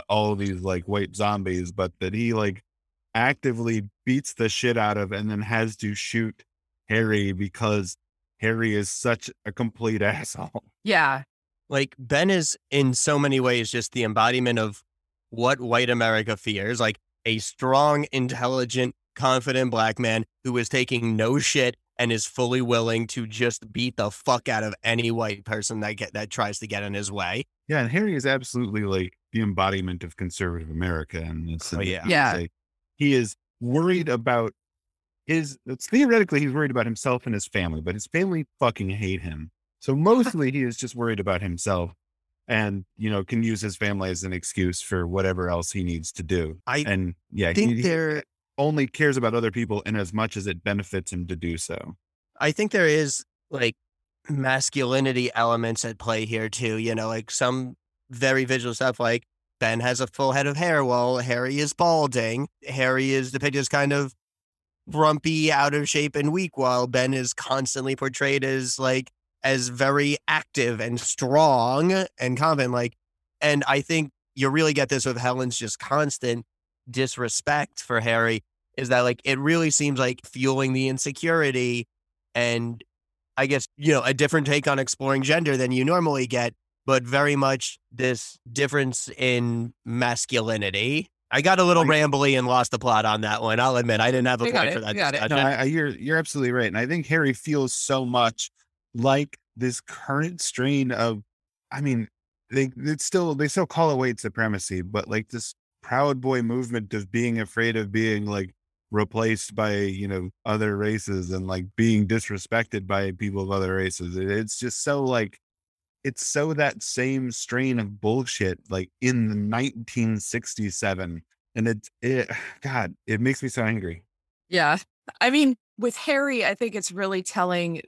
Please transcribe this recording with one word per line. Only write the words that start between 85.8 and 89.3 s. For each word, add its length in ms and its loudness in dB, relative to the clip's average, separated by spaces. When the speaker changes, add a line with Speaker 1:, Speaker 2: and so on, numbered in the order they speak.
Speaker 3:
normally 420 2
get, 280 -2
but 180 4
very 320 2
much 420 0
this 460 -2
difference 640 0
in 580 0